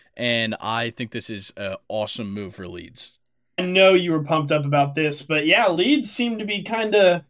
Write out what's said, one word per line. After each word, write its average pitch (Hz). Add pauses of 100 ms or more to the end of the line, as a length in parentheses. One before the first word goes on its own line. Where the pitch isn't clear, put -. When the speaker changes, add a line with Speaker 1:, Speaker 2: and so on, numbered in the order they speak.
(160)
Speaker 1:
And 113
I 113
think 110
this -
is 101
an 95 (120)
awesome 107
move 101
for 92
Leeds. - (460)
Speaker 2:
I 180
know 190
you 175
were 156
pumped 156
up 151
about 143
this, 151
but 151
yeah, 202
Leeds 202
seem 233
to 214
be 202
kinda, 208